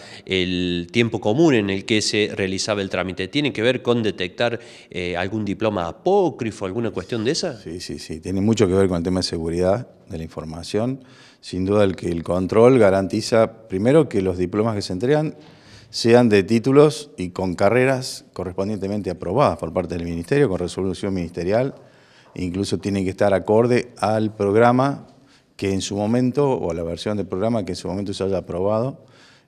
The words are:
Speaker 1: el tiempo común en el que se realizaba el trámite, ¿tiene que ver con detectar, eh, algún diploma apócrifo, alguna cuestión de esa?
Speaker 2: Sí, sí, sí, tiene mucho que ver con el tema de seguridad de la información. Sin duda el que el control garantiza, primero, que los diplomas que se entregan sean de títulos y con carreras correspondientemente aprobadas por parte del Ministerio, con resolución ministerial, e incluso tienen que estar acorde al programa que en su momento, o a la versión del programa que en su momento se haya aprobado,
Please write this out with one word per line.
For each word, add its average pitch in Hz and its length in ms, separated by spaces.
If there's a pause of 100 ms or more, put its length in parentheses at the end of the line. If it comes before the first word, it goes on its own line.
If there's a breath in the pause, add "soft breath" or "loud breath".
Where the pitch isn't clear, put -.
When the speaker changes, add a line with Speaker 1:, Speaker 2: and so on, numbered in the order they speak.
(260 loud breath)
Speaker 1:
el 90 640
tiempo 117 300
común 135 340
en 101 160
el 98 140
que 107 180
se 107 320
realizaba 98 480
el 95 80
trámite, 92 380
¿tiene 143 240
que 107 100
ver 123 180
con 120 220
detectar, 113 560 (320 loud breath)
eh, 90 260
algún 98 280
diploma 98 420
apócrifo, 123 800
alguna 107 240
cuestión 95 340
de 123 60
esa? 165 300
Speaker 2:
Sí, 82 180
sí, 76 220
sí, 78 180
tiene 92 220
mucho 107 260
que 90 80
ver 98 140
con 90 80
el 85 80
tema 92 160
de 85 40
seguridad 90 640 (220)
de 90 100
la 80 60
información. 87 800 (360 loud breath)
Sin 92 240
duda 104 200
el 92 100
que - 140
el 85 160
control 98 560
garantiza, 104 880
primero, 131 400
que 110 120
los 92 160
diplomas 104 380
que 101 80
se 95 120
entregan 147 420 (540 loud breath)
sean 120 380
de 101 140
títulos 135 760
y 90 120
con 92 260
carreras 127 800
correspondientemente 98 760
aprobadas 90 480
por 82 140
parte 87 220
del 85 100
Ministerio, 85 440
con 90 100
resolución 95 560
ministerial, 92 600 (580 soft breath)
e - 80
incluso 92 360
tienen 98 260
que 92 60
estar 101 220
acorde 110 640
al 110 360
programa 120 720 (500 soft breath)
que 98 160
en 95 80
su 101 160
momento, 127 560
o 90 180
a 80 40
la 85 100
versión 87 320
del 95 100
programa 104 380
que 90 80
en 85 40
su - 120
momento 98 260
se 98 80
haya 95 140
aprobado, 101 680 (420 soft breath)